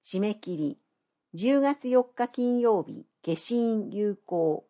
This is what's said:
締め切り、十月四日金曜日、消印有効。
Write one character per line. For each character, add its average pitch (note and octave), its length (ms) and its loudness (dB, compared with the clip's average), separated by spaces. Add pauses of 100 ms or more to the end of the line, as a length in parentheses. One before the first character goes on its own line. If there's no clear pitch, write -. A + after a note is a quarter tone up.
締 - 160 -6
め G#3 160 0
切 F3+ 220 -8
り、 D3+ 200 -4 (560)
十 B3+ 280 2
月 C#4 260 -2
四 B3 160 4
日 B3 240 -4
金 B3 320 0
曜 A3+ 240 4
日、 - 240 -12 (160)
消 E3 120 0 (220)
印 A3+ 340 0
有 G#3 240 -2
効。 E3 540 -2